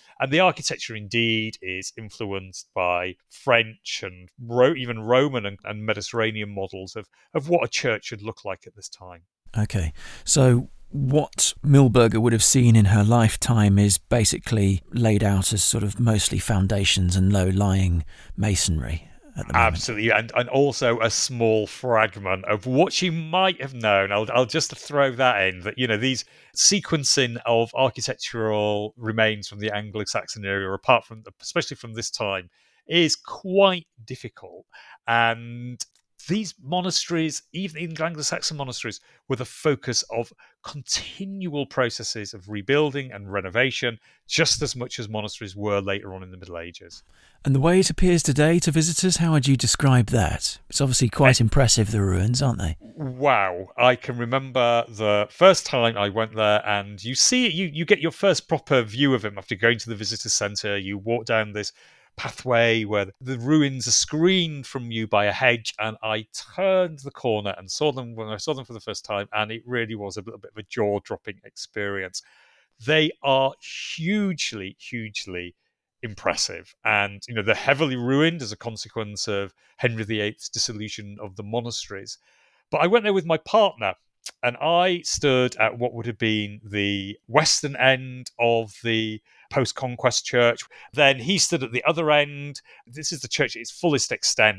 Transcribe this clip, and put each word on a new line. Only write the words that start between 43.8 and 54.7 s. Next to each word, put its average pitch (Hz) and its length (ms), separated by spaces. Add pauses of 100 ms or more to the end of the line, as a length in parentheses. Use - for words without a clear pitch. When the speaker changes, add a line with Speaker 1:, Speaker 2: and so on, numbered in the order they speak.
Speaker 1:
just - 340
as 139 140
much 123 240
as 110 100
monasteries 104 460
were 101 260
later 98 340
on 95 100
in 92 80
the 90 40
Middle 90 220
Ages. 87 460 (400)
Speaker 2:
And 135 100
the 135 60
way 170 180
it 190 120
appears 175 340
today 151 360
to 165 120
visitors, 160 460
how 165 140
would 139 140
you 135 100
describe 123 520
that? - 500 (100)
It's - 120
obviously 131 300
quite 131 300
Speaker 1:
Eh, 120 40
Speaker 2:
impressive, 113 480
the 107 80
ruins, 98 420
aren't 120 160
they? 78 220
Speaker 1:
Wow. 127 960
I 123 180
can 123 240
remember 120 720